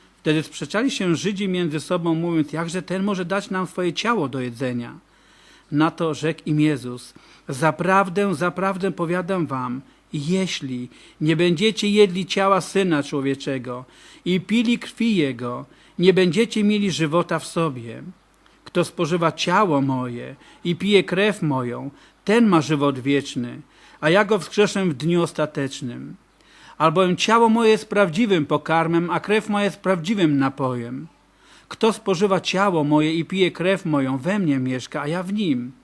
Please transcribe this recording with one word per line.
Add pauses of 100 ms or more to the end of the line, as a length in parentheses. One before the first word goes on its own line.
(180)
Wtedy
sprzeczali
się
Żydzi
między
sobą,
mówiąc:
„Jakże
ten
może
dać
nam
swoje
ciało
do
jedzenia?” (760)
Na
to
rzekł
im
Jezus: (360)
Zaprawdę,
zaprawdę
powiadam
wam, (320)
jeśli (320)
nie
będziecie
jedli
ciała
Syna
Człowieczego (400)
i
pili
krwi
Jego, (340)
nie
będziecie
mieli
żywota
w
sobie. (600)
Kto
spożywa
ciało
moje (280)
i
pije
krew
moją, (340)
ten
ma
żywot
wieczny, (400)
a
ja
go
wskrzeszę
w
dniu
ostatecznym. (640)
Albowiem
ciało
moje
jest
prawdziwym
pokarmem,
a
krew
moja
jest
prawdziwym
napojem. (600)
Kto
spożywa
ciało
moje
i
pije
krew
moją,
we
mnie
mieszka,
a
ja
w
nim. (120)